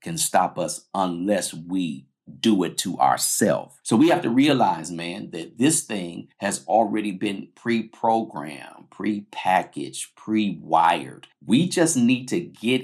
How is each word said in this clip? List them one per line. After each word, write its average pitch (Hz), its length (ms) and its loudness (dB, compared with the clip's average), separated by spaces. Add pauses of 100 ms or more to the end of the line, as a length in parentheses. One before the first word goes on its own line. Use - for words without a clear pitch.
can 85 160 -10
stop 90 420 0
us - 340 -6
unless 92 600 -2
we 82 540 -6 (320)
do 101 240 4
it - 160 -4
to 87 200 -4
ourselves. 64 840 0
So - 120 2
we 151 140 6
have 151 140 2
to 123 60 -2
realize, 117 640 2
man, 85 400 -10
that - 260 -12
this 151 240 4
thing 87 460 -8 (120)
has 98 280 -4
already 104 440 2
been 98 440 -6
pre-programmed, 110 1400 -4
pre-packaged, 92 1200 -4
pre-wired. 82 1120 0 (160)
We 156 260 2
just 165 260 2
need 123 320 2
to 92 140 -2
get 127 420 -4